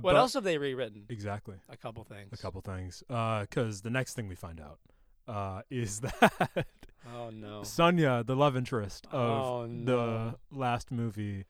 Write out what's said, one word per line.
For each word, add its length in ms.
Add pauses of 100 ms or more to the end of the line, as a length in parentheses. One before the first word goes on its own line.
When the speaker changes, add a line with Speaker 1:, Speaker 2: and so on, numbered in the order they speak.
Speaker 1:
What 120
Speaker 2:
but 40
Speaker 1:
else 180
have 100
they 140
rewritten? 500
Speaker 2:
Exactly. 480 (120)
Speaker 1:
A 80
couple 280
things. 280
Speaker 2:
A 40
couple 240
things. 480
Uh, 420
'cause 320
the 80
next 240
thing 140
we 80
find 240
out, 180 (480)
uh, 440
is 300
<laughs> 200
that 460 (460)
Speaker 1:
Oh, 180
no. 320
Speaker 2:
Sonya, 640
the 120
love 200
interest 540
of 40 (320)
Speaker 1:
Oh, 200
Speaker 2:
the 300
Speaker 1:
no. 420 (140)
Speaker 2:
last 400
movie, 580